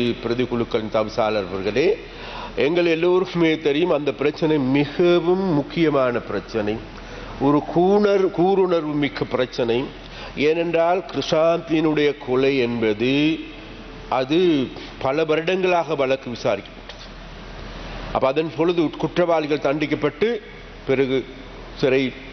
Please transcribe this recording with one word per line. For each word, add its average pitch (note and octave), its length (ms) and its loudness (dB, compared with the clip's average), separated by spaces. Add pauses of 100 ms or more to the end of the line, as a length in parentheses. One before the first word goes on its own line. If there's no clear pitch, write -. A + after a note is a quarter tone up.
(280)
பிரதிக்குழுக்களின் A#2 680 -2
தவிசாளர் G#2+ 580 0
அவர்களே, G2+ 460 0 (580)
எங்கள் E3+ 300 2
எல்லோருக்குமே E3+ 720 2
தெரியும் D3+ 320 0
அந்த D3 220 0
பிரச்சனை D3+ 460 0
மிகவும் E3+ 960 2
முக்கியமான C#3+ 680 2
பிரச்சனை, G#2 580 -4 (640)
ஒரு C#3+ 220 4 (140)
கூணர்-, G3 560 4
கூருணர்வு F3 640 2
மிக்க C#3+ 320 -2
பிரச்சனை. A#2+ 600 0 (500)
ஏனென்றால் E3 680 2 (100)
கிருஷாந்தியினுடைய D#3 1000 2 (120)
கொலை C3+ 300 4
என்பது A#2+ 840 2 (680)
அது C#3 580 2 (340)
பல C#3 220 2
வருடங்களாக E3 720 2
வழக்கு C3 340 0
விசாரிக்கப்பட்டது. - 760 -6 (1120)
அப்ப A#2 140 0
அதன் D3+ 300 -2
பொழுது E3 320 2
குற்றவாளிகள் D#3+ 680 0
தண்டிக்கப்பட்டு D3 840 -2 (460)
பிறகு C3+ 380 2 (520)
சிறை C3 360 2 (200)